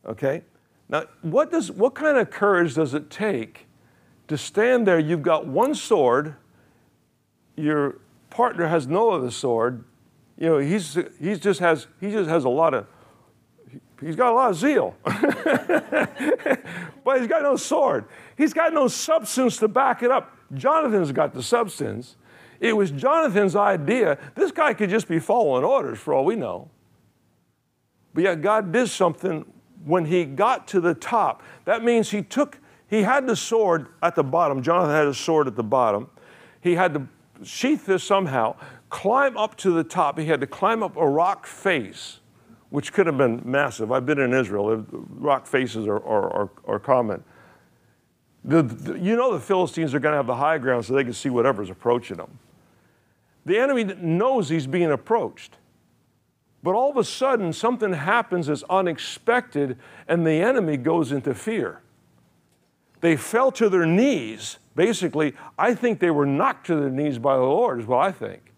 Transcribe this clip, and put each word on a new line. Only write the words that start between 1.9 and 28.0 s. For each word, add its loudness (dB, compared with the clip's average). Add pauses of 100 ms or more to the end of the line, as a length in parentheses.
kind 0
of 0
courage 2
does -2
it -8
take -6 (640)
to -4
stand 2
there? 6
You've 0
got 0
one 0
sword, 2 (1160)
your -2 (320)
partner 0
has 0
no 2
other -2
sword. -2 (540)
You 0
know, 4
he's, -2 (240)
he's -4
just 0
has, 2 (140)
he -6
just -2
has 2
a 2
lot 2
of, -4 (1120)
he's -8
got 4
a 4
lot 4
of 0
zeal. 2
<laughs> -2 (140)
But 4
he's -2
got 2
no 2
sword. 0 (320)
He's 2
got 0
no 4
substance 0
to 2
back 2
it 2
up. -2 (180)
Jonathan's 2
got 0
the -10
substance. -4 (440)
It 2
was 2
Jonathan's 2
idea. 2 (160)
This 0
guy 2
could -2
just -2
be 0
following 2
orders 0
for -2
all 2
we 0
know. -8 (1400)